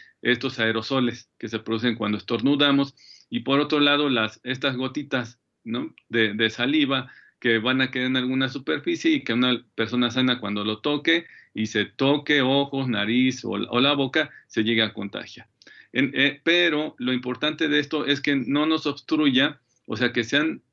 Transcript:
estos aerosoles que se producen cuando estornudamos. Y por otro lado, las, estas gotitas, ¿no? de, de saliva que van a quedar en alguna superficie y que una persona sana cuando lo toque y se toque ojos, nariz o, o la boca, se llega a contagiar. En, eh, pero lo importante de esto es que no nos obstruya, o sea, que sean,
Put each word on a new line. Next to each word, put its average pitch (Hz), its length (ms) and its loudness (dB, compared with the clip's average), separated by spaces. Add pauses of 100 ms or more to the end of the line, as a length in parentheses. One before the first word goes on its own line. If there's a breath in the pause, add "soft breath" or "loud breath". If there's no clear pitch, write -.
(220 soft breath)
estos 123 380 0
aerosoles 117 680 -2 (100)
que 113 100 -10
se 110 100 -6
producen 113 380 -2
cuando 104 220 -2
estornudamos. 139 760 2 (340 soft breath)
Y 120 120 -4
por 135 200 0
otro 147 200 0
lado, 147 280 2
las, 113 360 -2
estas 131 320 -4
gotitas, 131 640 -6 (240)
¿no? 123 300 -6 (140)
de, 110 260 2
de 110 160 0
saliva 135 600 -2 (300 soft breath)
que 117 180 2
van 127 220 0
a 127 100 0
quedar 127 160 -2
en 131 100 0
alguna 131 320 0
superficie 156 640 -2
y 139 140 0
que 113 100 -2
una 123 280 2 (120)
persona 120 360 0
sana 127 300 0
cuando 104 240 -4
lo 107 140 -2
toque 156 480 0 (260 soft breath)
y 110 140 -2
se 104 180 0
toque 143 580 2
ojos, 135 460 0
nariz 120 560 0
o, 104 60 -6
o 101 300 -2
la 143 140 4
boca, 143 360 -2 (160 soft breath)
se 110 180 -2
llega 113 220 2
a 104 60 -8
contagiar. - 540 -10 (460 soft breath)
En, 131 220 0
eh, 135 280 0
pero 165 560 2
lo 123 140 -2
importante 139 560 -2
de 147 120 2
esto 143 260 -2
es 139 140 0
que 143 140 0
no 139 320 0
nos 160 200 0
obstruya, 147 720 0 (260)
o 113 100 -4
sea, 123 160 0
que 120 120 0
sean, 151 380 -2 (100)